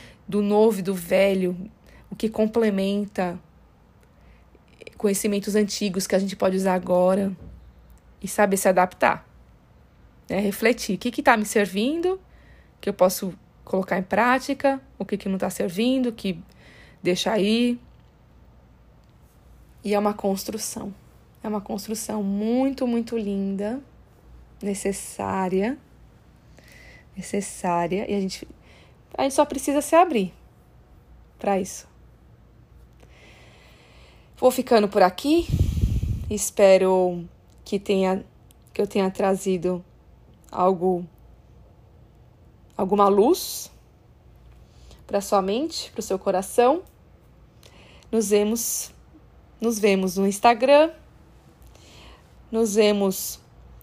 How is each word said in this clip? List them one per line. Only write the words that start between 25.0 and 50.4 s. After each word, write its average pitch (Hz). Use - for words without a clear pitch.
necessária, 180
e 202
a 202
gente, 190
a -
gente 269
só 294
precisa 277
se 285
abrir 269
pra 196
isso. -
Vou 254
ficando 240
por 202
aqui, 302
espero 185
que 202
tenha, 190
que -
eu 202
tenha 196
trazido 185
algo, 180
alguma 202
luz 202
pra 202
sua 196
mente, 226
pro 233
seu 190
coração. 240
Nos 220
vemos, 208
nos 220
vemos 190
no 196
Instagram, 262